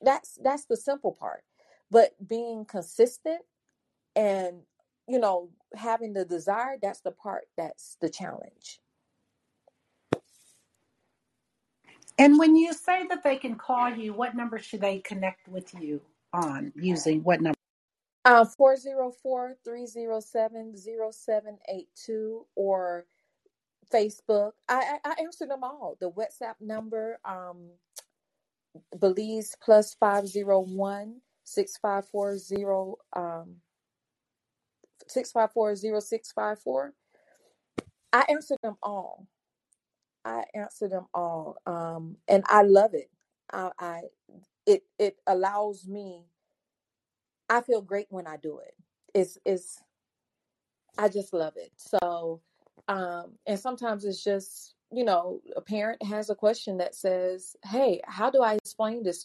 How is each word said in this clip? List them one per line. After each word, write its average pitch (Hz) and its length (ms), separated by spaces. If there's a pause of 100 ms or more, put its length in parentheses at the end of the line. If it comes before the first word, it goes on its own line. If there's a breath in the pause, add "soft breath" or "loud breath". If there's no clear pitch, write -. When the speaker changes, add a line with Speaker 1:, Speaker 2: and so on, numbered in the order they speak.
Speaker 1:
that's, - 420
that's 285 220
the 220 120
simple 277 360
part. - 300 (460)
But 220 220 (160)
being 226 380
consistent 247 760 (720)
and, 196 420 (500)
you 254 100
know, 185 320 (240)
having 226 400
the 190 120
desire, 202 540
that's 202 220
the 180 100
part - 340 (120)
that's - 440
the 165 80
challenge. - 720 (3500 soft breath)
Speaker 2:
And 294 220
when 311 160
you 330 180
say 359 340
that 359 160
they 277 120
can 254 200
call 247 340
you, 220 240
what 233 220
number 233 220
should 214 240
they 196 180
connect 190 480
with 185 260
you 151 280 (320)
on? 147 420
Using 160 480
what 170 180
number? 160 160 (640)
Speaker 1:
Uh, 233 220
four 269 320
zero 262 340
four, 254 520
three 240 220
zero 226 340
seven, 220 580
zero 220 340
seven 214 460 (100)
eight 196 280
two 220 500 (100)
or 185 500 (880)
Facebook. 214 580 (180)
I, 269 340
I, 294 80
I 330 100
answer 330 240
them 269 180
all. 247 360
The 180 100
WhatsApp 220 520
number, 220 640
um, 180 440 (1300)
Belize 208 640
plus 214 380
five 202 280
zero 196 340
one, 196 600 (220)
six - 340
five 196 300
four 202 300
zero, 196 580 (180)
um, 175 440 (1500)
six - 240
five 220 200
four, 214 240
zero 208 240
six 226 320
five 214 280
four. 277 340 (1200)
I 247 180
answer 302 340
them 220 180
all. 190 460 (1000)
I 113 180 (120)
answer 208 320
them 185 260
all. 165 440 (100)
Um, 165 500 (100)
and 196 200
I 208 160
love 202 320
it. - 160 (420)
I, 185 160 (100)
I, 170 220 (640)
it, 202 180 (140)
it 196 200 (100)
allows 196 600
me, 190 360 (1200)
I 240 140
feel 240 200
great 202 280
when 185 160
I 156 120
do 147 220
it. - 140 (400)
It's, 185 320
it's, 185 340 (1200)
I 208 120
just 196 240
love 160 220
it. 170 220
So, 170 640 (460)
um, 180 460 (120)
and 202 140
sometimes 233 440
it's 196 200
just, - 500 (180)
you 240 140
know, 185 360 (140)
a - 60
parent 214 420
has 208 260
a 202 60
question 214 420
that 180 180
says, 185 680
"Hey, 208 420
how 196 240
do 269 120
I 220 120
explain 220 500
this 175 220